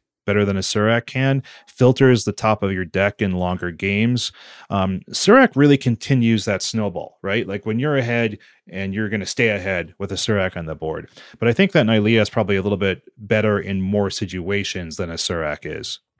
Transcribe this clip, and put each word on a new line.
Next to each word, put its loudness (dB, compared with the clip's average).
better 0
than 0
a -4
Surrak 0
can, 0
filters 4
the -2
top 0
of 0
your -4
deck 0
in 0
longer -2
games. -2
Um, -2
Surrak 4
really 6
continues 2
that -2
snowball, -4
right? -2
Like, -8
when -4
you're 0
ahead 0
and -8
you're -4
gonna -4
stay 0
ahead -4
with -8
a -6
Surrak -2
on -8
the -8
board. -8
But 0
I 4
think 2
that 4
Nylea 4
is 0
probably 0
a 0
little 0
bit -2
better 0
in -4
more 0
situations -6
than -6
a -10
Surrak -4
is. -10